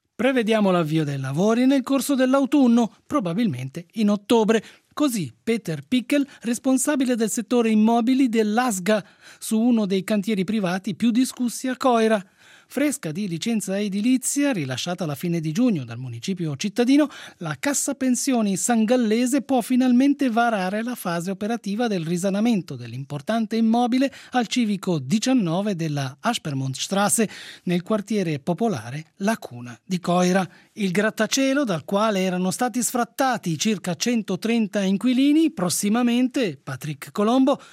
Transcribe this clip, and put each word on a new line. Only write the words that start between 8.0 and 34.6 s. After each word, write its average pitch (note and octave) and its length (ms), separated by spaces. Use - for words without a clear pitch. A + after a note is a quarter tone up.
dell'A A3 420
S F#3 120
G F3 80
A, G#3+ 140
su A3 220
uno A#3 240
dei F#3+ 200
cantieri G#3 400
privati F#3+ 500
più A3+ 160
discussi B3 560
a B3+ 100
Coira. A3 480
Fresca B3+ 420
di G3 160
licenza F#3+ 500
edilizia, B3 720
rilasciata E3+ 520
alla D3 100
fine E3+ 260
di D#3 120
giugno F3+ 340
dal A2+ 100
municipio C#3 580
cittadino, B3 540
la D#3 200
Cassa C#4+ 360
Pensioni A#3+ 640
Sangallese A#3 840
può B3+ 220
finalmente C4 680
varare G#3+ 540
la B3 120
fase F3 360
operativa G#3 560
del F#3+ 180
risanamento F#3+ 720
dell'importante C#3+ 800
immobile A#3+ 560
al B3 160
civico G3+ 500
diciannove G3 800
della C#3+ 440
Aspermontstraße, F#3+ 1080
nel F3 180
quartiere G3 560
popolare D#3 800
Lacuna A#2+ 640
di F#3 160
Coira. F3+ 480
Il G3 160
grattacielo, A3+ 760
dal E3+ 220
quale G3+ 340
erano F#3 300
stati B3 320
sfrattati A#3+ 720
i D3 60
circa F#3 360
centotrenta A3 880